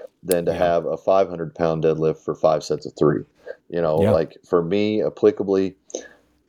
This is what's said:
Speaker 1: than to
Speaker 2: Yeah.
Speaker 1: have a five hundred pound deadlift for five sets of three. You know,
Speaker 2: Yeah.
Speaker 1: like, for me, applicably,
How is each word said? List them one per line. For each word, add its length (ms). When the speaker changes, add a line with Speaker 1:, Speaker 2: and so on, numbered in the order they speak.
Speaker 1:
than 240
to 60
Speaker 2:
Yeah. 60
Speaker 1:
have 280
a 120
five 320
hundred 260
pound 300
deadlift 320
for 180
five 280
sets 220
of 140
three. 240
You 120
know, 200
Speaker 2:
Yeah. 100
Speaker 1:
like, 340
for 160
me, 400
applicably, 720